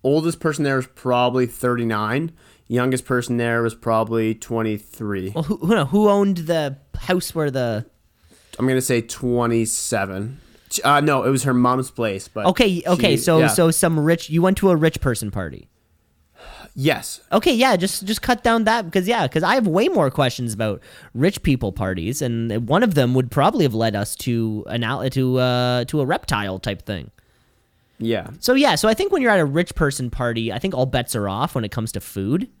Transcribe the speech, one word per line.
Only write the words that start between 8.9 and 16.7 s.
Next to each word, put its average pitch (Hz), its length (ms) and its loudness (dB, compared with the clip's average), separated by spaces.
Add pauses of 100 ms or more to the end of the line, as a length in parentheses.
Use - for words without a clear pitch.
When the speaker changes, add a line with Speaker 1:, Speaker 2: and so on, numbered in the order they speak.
Speaker 1:
twenty-seven. 117 1400 -2 (440)
Uh, 143 160 6
no, 143 240 2
it 127 60 2
was 131 140 2
her 135 100 2
mom's 123 360 2
place. 104 380 -4
But 107 180 -4
Speaker 2:
Okay, 185 400 2
okay, 175 300 2
Speaker 1:
she, - 60 -4
Speaker 2:
so, 160 180 4
Speaker 1:
yeah. 160 80 4
Speaker 2:
so 165 220 4
some 165 300 2
rich, 165 300 0
you 165 100 2
went 190 180 4
to 190 120 4
a 170 60 6
rich 156 260 2
person 113 280 -2
party. 85 380 -10 (1040)